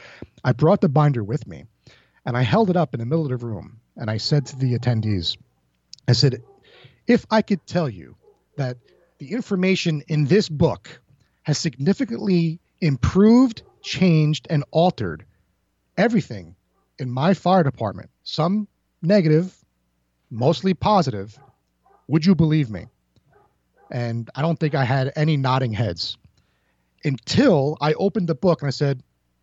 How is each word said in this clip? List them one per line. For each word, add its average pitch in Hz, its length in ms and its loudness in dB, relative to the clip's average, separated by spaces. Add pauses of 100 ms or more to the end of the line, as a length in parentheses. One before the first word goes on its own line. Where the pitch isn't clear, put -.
(440)
I 127 100 2
brought 160 280 2
the 180 80 4
binder 143 340 2
with 110 240 -8
me, 78 180 -16 (600)
and 120 120 -4
I 127 60 2
held 185 260 2
it 175 80 0
up 165 160 0
in 123 60 -6
the 113 60 -6
middle 156 200 -2
of 127 140 -6
the 120 60 -10
room, 104 340 -12 (180)
and 113 140 -6
I 110 60 -4
said 143 300 0
to - 100 -16
the 127 200 0
attendees, 107 600 -2 (720)
I 127 60 4
said, 127 300 0 (640)
"If 233 240 4
I 220 100 2
could - 240 -4
tell 170 240 -2
you 82 260 -14 (420)
that 127 200 -6 (420)
the 135 120 -16
information 185 760 -2
in 151 180 0
this 185 240 2
book 143 520 -2 (420)
has 151 140 -2
significantly 175 1000 -2 (220)
improved, 214 800 4 (200)
changed, 156 680 0
and 147 220 0
altered 123 540 0 (720)
everything 131 580 -2 (440)
in 131 120 -8
my 139 220 2
fire 180 300 2
department, 104 460 -6 (140)
some 196 440 -2 (340)
negative, 165 540 2 (760)
mostly 160 420 0
positive, 127 640 -2 (720)
would 151 180 0
you 196 100 6
believe 151 340 2
me?" 87 180 -12 (1040)
And 120 440 -6
I 135 60 -6
don't 160 180 0
think 151 140 -2
I 139 120 0
had 131 300 0
any 156 220 0
nodding 131 360 0
heads 98 440 -4 (840)
until 151 800 2
I 156 120 0
opened 185 340 -2
the 160 80 -2
book 175 260 0
and 143 60 -4
I 139 40 -2
said, 139 320 -4 (400)